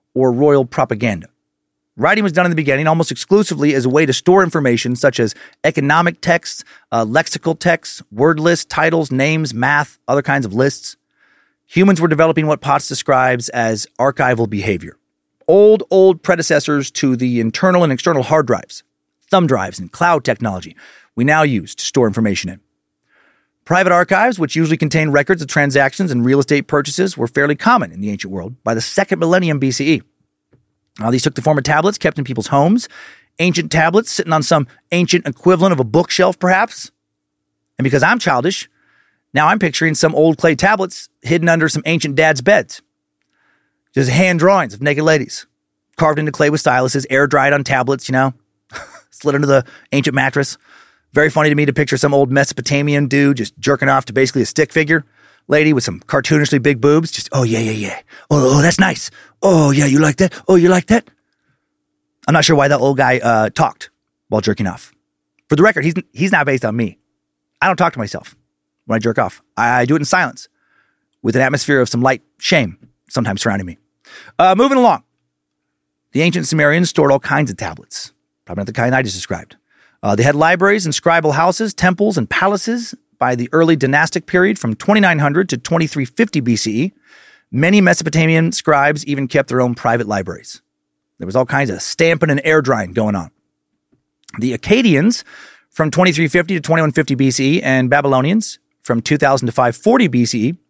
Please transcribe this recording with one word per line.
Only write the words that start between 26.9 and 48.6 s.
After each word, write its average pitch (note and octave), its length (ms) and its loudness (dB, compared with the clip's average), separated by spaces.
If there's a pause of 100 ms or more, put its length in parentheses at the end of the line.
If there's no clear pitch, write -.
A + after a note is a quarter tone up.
were A#2 100 -4
fairly C#3+ 300 0
common G3 380 0
in F2 80 -12
the G#2 80 -6
ancient G2 240 -8
world G2 320 -12
by A#2 80 0
the A2 80 -4
second F#3+ 380 -4
millennium E3 400 0
B C3+ 120 0
C C#3+ 220 0
E. B2+ 80 -2 (1000)
Uh, A2 100 -2
these B2+ 120 0
took - 120 -2
the B2+ 60 -10
form D3 160 0
of C3+ 80 -2
tablets D#3+ 320 0
kept - 200 -4
in C#3+ 60 -4
people's A#2 240 -8
homes, E3 400 0 (520)
ancient E3 300 -2
tablets E3+ 400 0
sitting - 220 -6
on D#3 100 0
some D3 240 0 (280)
ancient F3 340 0
equivalent F3+ 460 2
of C#3+ 80 -2
a - 20 2
bookshelf, E3 560 0
perhaps. F#3+ 500 -2 (880)
And B2+ 60 -4
because C3+ 180 2
I'm F#3+ 160 2
childish, D#3 520 -2 (640)
now D3+ 140 2
I'm G3+ 120 2
picturing E3 340 0
some D3 220 0
old D#3 220 4
clay E3 180 2
tablets F#3+ 540 -2 (120)
hidden E3+ 280 0
under E3 180 2
some C3+ 180 -4
ancient D#3 300 -2
dad's D#3 260 2
beds. - 400 0 (1120)
Just C3 160 0
hand F3 300 2
drawings E3+ 340 2
of G#2+ 80 -14
naked D3 220 -2
ladies, D#3 420 -2 (520)
carved D#3 200 2
into D3+ 140 -4
clay D3 180 0
with D3+ 140 -2
styluses, C3 460 0
air C#3 180 2
dried C#3 240 2
on C#3+ 140 0
tablets, C3+ 420 -2
you C3+ 60 -6
know, C3 200 2 (380)